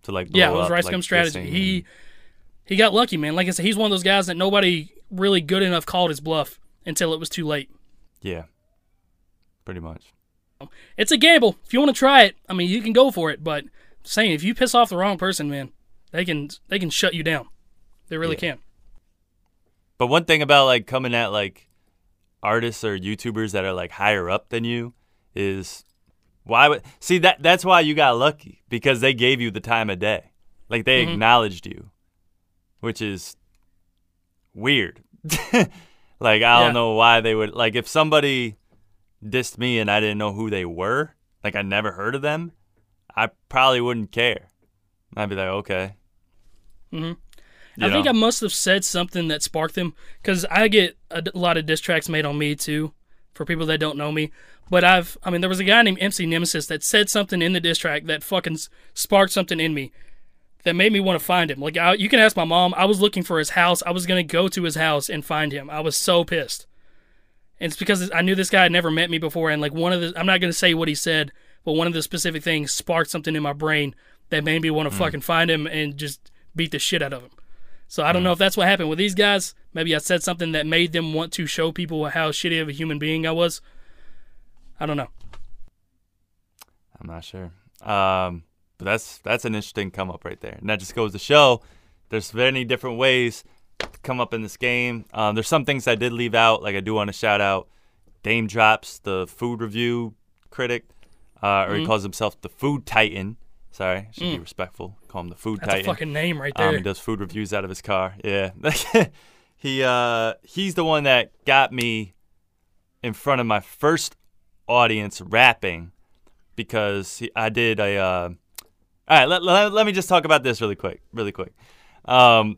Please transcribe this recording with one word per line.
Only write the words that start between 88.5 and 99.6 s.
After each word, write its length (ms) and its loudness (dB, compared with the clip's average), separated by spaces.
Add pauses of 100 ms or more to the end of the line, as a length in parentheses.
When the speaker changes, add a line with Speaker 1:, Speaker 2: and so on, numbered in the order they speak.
Speaker 1:
but 80 -12
that's, 340 -4
that's 260 -2
an 100 -4
interesting 360 -6
come 200 -6
up 140 -14
right 140 -14
there. 200 -16
And 100 -6
that 100 -2
just 160 -14
goes 180 0
to 60 -12
show 420 6 (480)
there's 240 -6
many 320 0
different 320 -4
ways 460 2 (360)
to 80 -10 (160)
come 160 -4
up 140 -4
in 80 -6
this 160 -12
game. 560 -2
Um, 220 0
there's 120 -2
some 180 2
things 220 -4
I 80 4
did 180 -2
leave 220 -2
out. 280 4
Like, 120 -4
I 40 -4
do 140 -4
wanna 200 -2
shout 280 2
out 260 0 (560)
Dame 240 0
Drops, 520 2
the 280 -4
food 340 -8